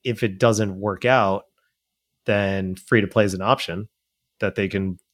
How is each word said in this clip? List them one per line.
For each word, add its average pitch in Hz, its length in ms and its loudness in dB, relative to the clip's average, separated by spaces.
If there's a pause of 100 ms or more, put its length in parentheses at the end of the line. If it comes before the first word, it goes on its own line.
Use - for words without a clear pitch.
if 117 180 -4
it 98 160 -2
doesn't 107 400 2
work 98 260 -4
out, 107 420 2 (800)
then 98 480 0
free 110 280 2
to 98 40 0
play 107 200 2
is 95 80 -2
an 92 80 -6
option 104 440 -2 (540)
that 101 140 -2
they 101 120 -2
can 95 320 -4 (160)